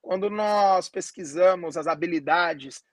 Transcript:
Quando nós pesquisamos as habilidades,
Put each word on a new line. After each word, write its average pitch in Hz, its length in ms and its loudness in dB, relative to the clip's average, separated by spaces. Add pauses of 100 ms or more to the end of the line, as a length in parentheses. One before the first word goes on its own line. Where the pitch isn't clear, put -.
Quando 190 300 -4
nós 208 580 2
pesquisamos 175 880 0
as 151 80 -6
habilidades, 160 1080 -2